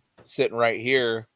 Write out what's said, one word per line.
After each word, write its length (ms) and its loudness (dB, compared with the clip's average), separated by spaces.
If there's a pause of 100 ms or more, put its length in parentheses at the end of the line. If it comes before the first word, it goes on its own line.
(260)
sitting 320 -2
right 240 2
here." 540 0